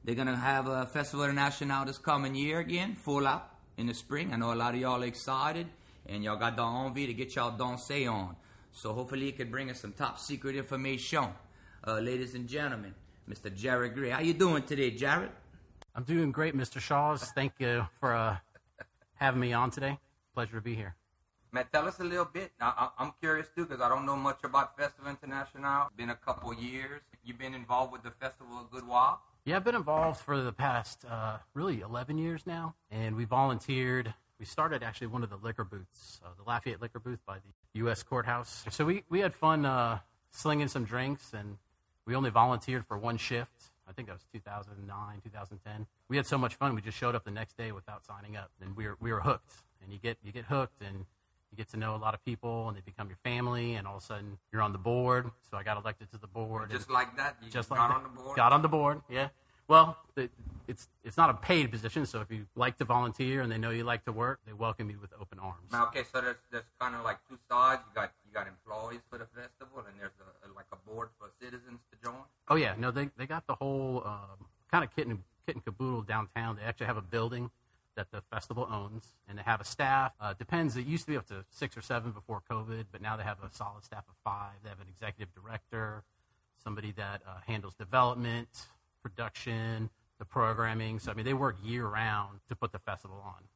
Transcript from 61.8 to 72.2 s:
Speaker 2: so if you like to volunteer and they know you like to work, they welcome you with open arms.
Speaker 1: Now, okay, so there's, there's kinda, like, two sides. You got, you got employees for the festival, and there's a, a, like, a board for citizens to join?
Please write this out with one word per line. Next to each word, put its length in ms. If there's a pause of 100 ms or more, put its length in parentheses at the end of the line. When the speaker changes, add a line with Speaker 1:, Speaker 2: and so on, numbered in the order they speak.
Speaker 2:
so 160
if 100
you 140 (100)
like 220
to 80
volunteer 560
and 100
they 60
know 120
you 140
like 220
to 80
work, 320
they 80
welcome 360
you 120
with 180
open 200
arms. 340
Speaker 1:
Now, 140
okay, 220
so 120
there's, 160 (140)
there's 120 (180)
kinda, 200
like, 160 (100)
two 100 (120)
sides. 400
You 40
got, 200 (120)
you 80
got 140
employees 640
for 80
the 80
festival, 540
and 200
there's 220
a, 260
a, 80
like, 160
a 60 (120)
board 200 (100)
for 100 (120)
citizens 400 (100)
to 100
join? 140 (320)